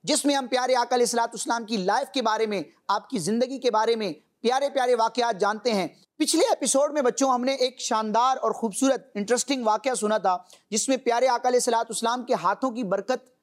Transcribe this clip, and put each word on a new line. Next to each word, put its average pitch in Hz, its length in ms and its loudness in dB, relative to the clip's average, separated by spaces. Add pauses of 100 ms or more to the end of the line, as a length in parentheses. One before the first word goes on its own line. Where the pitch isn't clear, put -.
جس 277 220 -2
میں 285 100 2
ہم 262 120 -2
پیارے 254 280 0
آقا 240 200 2
علیہ 240 100 4
الصلوۃ 233 220 0
والسلام 233 380 -4
کی 220 120 -2
life 202 360 0
کے 262 80 -2
بارے 220 240 0
میں، 208 160 -4 (260)
آپ - 220 -2
کی 233 100 -4
زندگی 233 400 -2
کے 247 120 0
بارے 220 240 2
میں 208 160 -4 (300)
پیارے 269 280 0
پیارے 247 260 2
واقعات 226 440 0
جانتے 220 340 0
ہیں۔ 185 140 0 (320)
پچھلے 320 300 2
episode 285 440 0
میں 302 80 0
بچوں، 269 280 0
ہم 247 140 0
نے 269 120 0
ایک 254 260 -4
شاندار 226 560 0
اور 226 140 0
خوبصورت، 247 640 -2
interesting 240 500 -2
واقعہ 220 280 0
سنا 214 240 0
تھا، 185 200 2 (340)
جس 220 180 -2
میں 262 100 2
پیارے 240 280 2
آقا 247 200 0
علیہ 247 120 4
الصلوۃ 233 300 0
والسلام 233 340 -4
کے 262 100 -2 (100)
ہاتھوں 208 280 0
کی 233 140 -6
برکت 202 420 -4 (160)